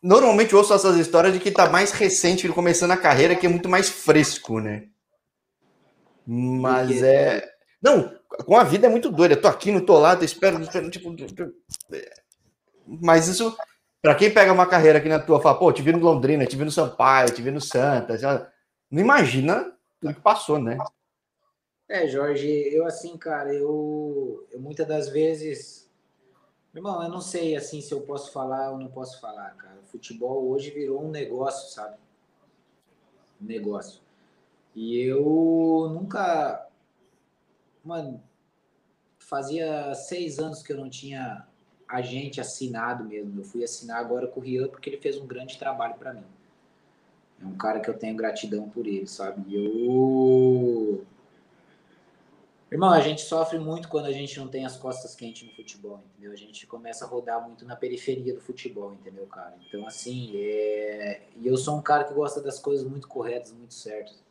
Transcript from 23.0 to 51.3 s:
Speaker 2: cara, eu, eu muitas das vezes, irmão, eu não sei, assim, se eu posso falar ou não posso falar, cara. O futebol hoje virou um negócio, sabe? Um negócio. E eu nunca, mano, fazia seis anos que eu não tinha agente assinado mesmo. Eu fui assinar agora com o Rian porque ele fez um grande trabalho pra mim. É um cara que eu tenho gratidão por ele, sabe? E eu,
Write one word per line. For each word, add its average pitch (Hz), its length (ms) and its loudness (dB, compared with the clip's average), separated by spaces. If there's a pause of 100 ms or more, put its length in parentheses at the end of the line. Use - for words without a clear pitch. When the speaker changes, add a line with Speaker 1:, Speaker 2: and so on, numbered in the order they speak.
Speaker 2:
cara, 143 380 -8
eu, 147 960 -6
eu 123 100 -18
muitas 151 260 -8
das 151 220 -6
vezes, 156 800 -6 (840)
irmão, 175 280 -8
eu 170 60 -8
não 175 120 -10
sei, 165 360 -6
assim, 147 240 -12
se - 120 -12
eu 139 100 -6
posso 143 300 -12
falar 135 380 -8
ou 135 80 -12
não 131 100 -16
posso 127 320 -16
falar, 104 360 -16
cara. 98 260 -20
O - 40 -20
futebol 127 640 -8
hoje 139 220 -6
virou 143 340 -8
um 156 60 -10
negócio, 135 600 -10
sabe? - 240 -16 (1400)
Um 104 60 -16
negócio. 104 540 -10 (760)
E 117 260 -6
eu 160 920 0
nunca, 175 720 -4 (1160)
mano, 156 380 -12 (960)
fazia 143 760 -8
seis 165 440 -12
anos 156 240 -10
que - 100 -12
eu 139 40 -8
não 135 140 -14
tinha 135 560 -16 (420)
agente 131 520 -10
assinado 120 640 -10
mesmo. 104 360 -14
Eu 95 40 -16
fui 120 200 -10
assinar 117 340 -12
agora 120 280 -8
com 131 140 -12
o - 20 -18
Rian 127 260 -6
porque - 220 -14
ele 139 100 -12
fez 139 160 -6
um 139 100 -16
grande 123 320 -16
trabalho 117 360 -8
pra 131 180 -16
mim. 101 120 -20 (1160)
É - 40 -20
um 95 100 -14
cara 107 240 -6
que 113 100 -8
eu 107 80 -10
tenho 110 180 -12
gratidão 104 520 -8
por 117 180 -10
ele, 98 200 -8
sabe? 98 420 -12
E 101 80 -8
eu, 123 1500 0 (1700)